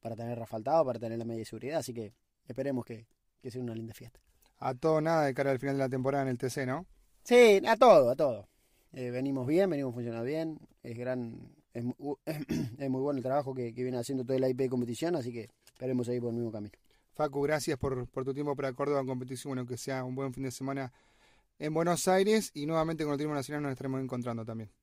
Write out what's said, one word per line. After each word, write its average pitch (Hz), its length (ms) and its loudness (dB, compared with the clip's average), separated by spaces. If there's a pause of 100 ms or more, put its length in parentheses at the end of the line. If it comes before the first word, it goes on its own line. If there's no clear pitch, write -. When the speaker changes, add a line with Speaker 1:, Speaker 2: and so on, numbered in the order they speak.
Speaker 1:
para 113 160 -8
tener 117 240 -6
asfaltado, 123 440 0
para 120 140 -2
tener 113 200 -6
la 113 60 -6
media 117 140 -6
de 110 60 -8
seguridad. 123 340 -6
Así 127 160 -8
que 110 200 -10 (320)
esperemos 131 380 -4
que, 113 220 -16 (340)
que 131 100 -12
sea 123 120 -8
una 117 120 -6
linda 113 200 -10
fiesta. - 260 -20 (380)
Speaker 2:
A 131 160 -4
todo 156 260 2
nada 160 240 2
de 135 100 0
cara 139 160 0
al 135 80 2
final 139 180 -2
de 135 80 2
la 131 40 -2
temporada 135 340 0
en 135 80 -2
el 123 80 -2
T 127 120 -2
C, 135 160 -4
¿no? 139 200 -4 (360)
Speaker 1:
Sí, 233 440 10
a 226 100 4
todo, 190 340 10
a 143 60 2
todo. 120 320 0 (440)
Eh, 127 180 -6
venimos 131 380 -2
bien, 185 200 4
venimos 143 240 -2
funcionando 117 320 -6
bien. 156 360 -4 (240)
Es 117 120 -8
gran, 120 560 -6 (200)
es 117 100 -8
mu-, 139 380 -6
<clears throat> 151 580 -6
es 139 120 -4
muy 131 100 -2
bueno 143 160 -2
el 120 80 -6
trabajo 135 280 -2
que, 120 220 -6
que 123 80 -6
viene 127 160 -4
haciendo 127 260 -4
todo 131 120 0
el 131 80 2
A 131 40 2
I 127 60 2
P 127 100 -2
de 123 60 0
competición, 127 460 -2
así 123 160 -4
que 113 180 -10 (160)
esperemos 127 400 -2
seguir 123 140 -2
por 120 100 -4
el 117 60 -4
mismo 117 160 -4
camino. 104 220 -10 (380)
Speaker 2:
Facu, 143 300 -2
gracias 147 360 0
por, 127 280 -4
por 131 180 -6
tu 131 80 -4
tiempo 143 220 -2
para 135 180 -4
Córdoba 139 280 0
en 131 60 -2
competición. 127 440 -6
Bueno, 127 160 -4
que 123 100 -8
sea 131 280 -4
un 127 100 -6
buen 135 180 -4
fin 135 120 -6
de 131 80 -6
semana 135 400 -6 (680)
en 151 160 -4
Buenos 170 320 2
Aires 196 480 4
y 147 120 -4
nuevamente 160 360 0
con 147 120 0
el 139 40 -2
Turismo 151 160 0
Nacional 147 300 -4
nos 139 80 -2
estaremos 131 280 -4
encontrando 123 440 -4
también. 113 260 -10 (120)